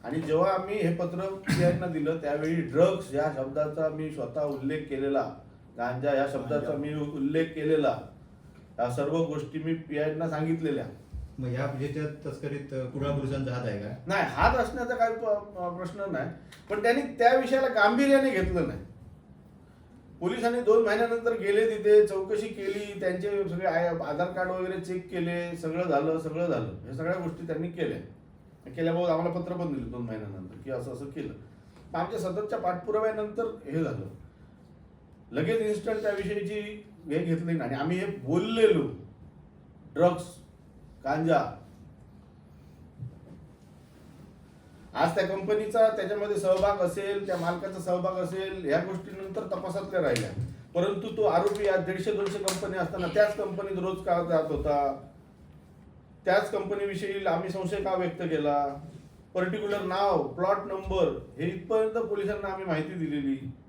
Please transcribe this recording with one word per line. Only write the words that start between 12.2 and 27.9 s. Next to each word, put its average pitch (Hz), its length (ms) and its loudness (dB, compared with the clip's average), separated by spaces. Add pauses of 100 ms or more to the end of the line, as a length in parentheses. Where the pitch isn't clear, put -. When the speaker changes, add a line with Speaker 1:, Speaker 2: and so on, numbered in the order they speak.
Speaker 2:
तस्करीत, 139 420 -8
अ, 131 120 -4
कुडाळ 139 260 -2
पोलिसांचा 131 420 0
हात 117 140 -4
आहे 101 120 -4
का? 101 100 -6 (180)
Speaker 1:
नाही, 185 180 2
हात 240 320 4
असण्याचा 240 380 -2
काही 226 200 2
प-, 220 140 -2
प-, 180 480 -2
प्रश्न 190 340 -6
नाही, 131 180 -2 (400)
पण 208 140 -2
त्यांनी 240 180 6
त्या 247 340 6
विषयाला 262 320 4
गांभीर्याने 262 640 6
घेतलं 180 380 2
नाही. 123 120 -6 (1400)
पोलिसांनी 233 420 0
दोन 226 240 6
महिन्यानंतर 233 480 2
गेले 220 360 4
तिथे, 208 380 8
चौकशी 202 400 -2
केली, 202 520 -6
त्यांचे 185 500 -2
सगळे 175 180 -2
आय-, 165 340 2
आधार 180 260 -2
कार्ड 180 220 -2
वगैरे 185 320 -4
चेक 180 300 -6
केले, 175 460 -2
सगळं 170 300 -2
झालं, 160 320 2
सगळं 160 280 -2
झालं. 120 400 -4
हे 135 100 -10
सगळ्या 165 160 -2
गोष्टी 165 340 -6
त्यांनी 165 200 -4
केल्या. 170 300 -4 (680)